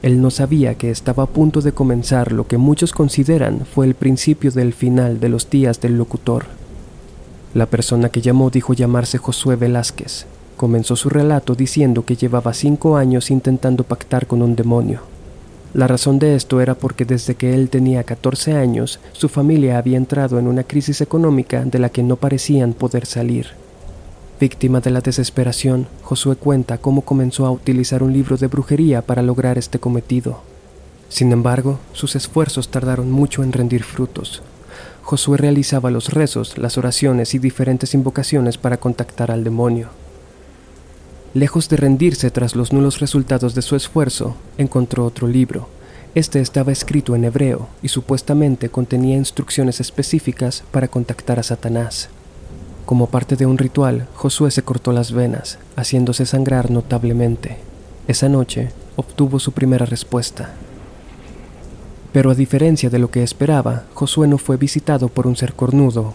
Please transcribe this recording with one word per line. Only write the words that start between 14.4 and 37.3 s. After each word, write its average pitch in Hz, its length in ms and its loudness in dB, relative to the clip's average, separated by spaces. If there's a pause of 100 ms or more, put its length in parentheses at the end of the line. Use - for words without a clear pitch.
un 120 140 2
demonio. 117 460 0 (720)
La 131 140 2
razón 135 320 2
de 147 160 4
esto 127 260 0
era 127 140 2
porque 127 280 -4
desde 123 320 -2
que 127 180 0
él 131 160 2
tenía 127 360 2
catorce - 480 -2
años, 120 480 0 (100)
su - 160 -2
familia 139 500 2
había 127 200 0
entrado 131 420 0
en 120 80 0
una 127 160 0
crisis 143 380 -2
económica 143 640 0
de 127 140 0
la 123 100 2
que 127 140 -2
no 123 120 2
parecían 135 560 2
poder 120 340 -2
salir. 120 420 -4 (920)
Víctima 127 400 2
de 127 120 0
la 127 100 0
desesperación, 127 880 0 (160)
Josué 131 340 0
cuenta 131 400 0
cómo 139 240 2
comenzó 135 440 0
a 127 60 2
utilizar 127 520 0
un 131 100 2
libro 135 240 2
de 135 100 0
brujería 143 540 2
para 123 200 0
lograr 123 360 2
este 123 220 -4
cometido. 123 600 -2 (720)
Sin 123 240 2
embargo, 127 460 0 (120)
sus - 240 -6
esfuerzos 143 540 -2
tardaron 127 420 -2
mucho 139 320 2
en 131 80 -2
rendir 123 320 0
frutos. - 580 -8 (640)
Josué 139 340 0
realizaba 139 540 2
los 117 220 -4
rezos, 135 440 -2
las 120 200 -4
oraciones 123 560 0